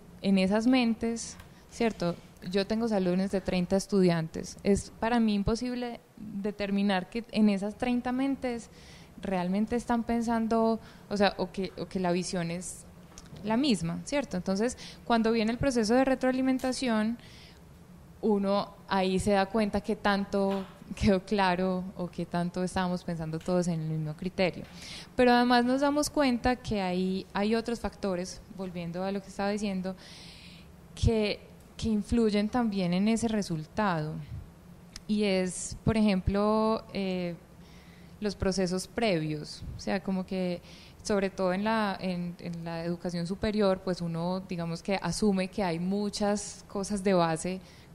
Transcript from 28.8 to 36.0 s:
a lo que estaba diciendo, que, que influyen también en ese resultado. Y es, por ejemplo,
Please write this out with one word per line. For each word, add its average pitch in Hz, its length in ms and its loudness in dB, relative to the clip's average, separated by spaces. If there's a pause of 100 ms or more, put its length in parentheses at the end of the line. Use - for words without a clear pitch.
a 196 80 -2
lo 196 100 -4
que - 80 -16
estaba 202 200 -2
diciendo, 190 460 -2 (960)
que, 220 460 2 (380)
que 226 120 -4
influyen 214 600 2
también 196 440 0
en 196 140 2
ese 226 200 2
resultado. 175 880 -2 (920)
Y 208 160 2
es, 185 600 0
por 220 140 2
ejemplo, 214 840 2 (100)